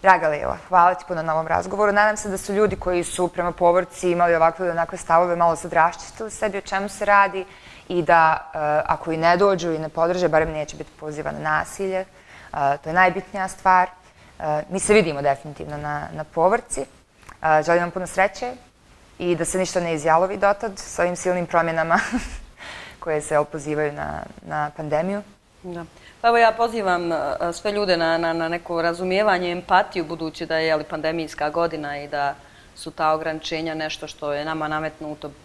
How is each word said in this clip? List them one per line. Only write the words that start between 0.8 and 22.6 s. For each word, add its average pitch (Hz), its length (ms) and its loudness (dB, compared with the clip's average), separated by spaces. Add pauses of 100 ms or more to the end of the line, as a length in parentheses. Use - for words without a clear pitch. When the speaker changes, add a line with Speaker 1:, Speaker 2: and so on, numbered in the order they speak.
Speaker 1:
ti - 140 -12
puno 165 140 -4
na 160 120 -2
ovom 160 120 -2
razgovoru. 185 460 0
Nadam 208 240 4
se 208 120 -8
da 190 100 -4
su - 160 -6
ljudi 196 220 2
koji 180 280 -2
su 180 240 -2
prema 175 240 -4
povorci 175 580 2
imali 175 240 4
ovakve 165 300 2
ili 170 80 0
onakve 170 260 -4
stavove 170 380 4
malo 170 200 4
sad 170 160 -10
raščistili 175 580 0
sebi 202 280 -4
o - 20 -4
čemu 196 280 -6
se - 160 -8
radi 196 400 4 (440)
i 175 140 0
da, 160 520 4
e, 165 40 -6 (280)
ako 160 260 -2
i 160 40 -2
ne 170 200 4
dođu 180 360 2
i 156 60 -4
ne 156 100 -6
podrže, 175 400 0
barem 156 240 2
neće 151 240 -8
biti 151 140 -14 (100)
poziva 151 320 -8
na 147 60 -10
nasilje. 170 640 -2
E, 190 60 -10 (760)
to 160 60 -8
je 156 40 -4
najbitnija 185 560 0
stvar. 185 400 2 (500)
E, 151 320 -2
mi 185 100 -4
se 208 140 2
vidimo 160 280 4
definitivno 147 540 -4
na, 147 360 -8
na 156 120 -10
povorci. 190 560 0
E, - 840 -2
želim 170 200 4
vam 175 80 -4
puno 180 160 -6
sreće 202 460 -2 (680)
i 175 180 0
da 165 80 -2
se 185 140 -2
ništa 185 220 -2
ne 170 140 -2
izjalovi 165 420 2
dotad 202 420 0
s - 200 -12
ovim 175 180 0
silnim 180 300 -2
promjenama 165 520 0 (520)
<laughs> - 500 -18